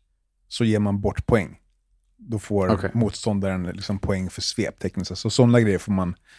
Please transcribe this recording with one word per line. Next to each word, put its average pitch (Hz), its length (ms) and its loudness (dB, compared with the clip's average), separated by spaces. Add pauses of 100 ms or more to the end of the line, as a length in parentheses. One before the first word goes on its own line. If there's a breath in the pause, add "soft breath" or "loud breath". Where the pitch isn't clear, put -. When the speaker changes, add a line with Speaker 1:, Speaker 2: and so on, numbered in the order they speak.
(480)
Speaker 1:
så - 180 -4
ger 107 140 2
man 101 220 0
bort 101 240 -4
poäng. 101 320 2 (600)
Då 120 220 -8
får 101 340 0
Speaker 2:
Okej. 95 200 -2
Speaker 1:
motståndaren 98 680 -2
liksom 95 360 -6
poäng 95 300 -2
för - 120 -12
svep - 380 -4
tekniskt - 280 -6
sett. - 100 -8
Så - 120 -4
såna 120 320 6
grejer 104 160 2
får - 140 -4
man 92 240 -2 (240 soft breath)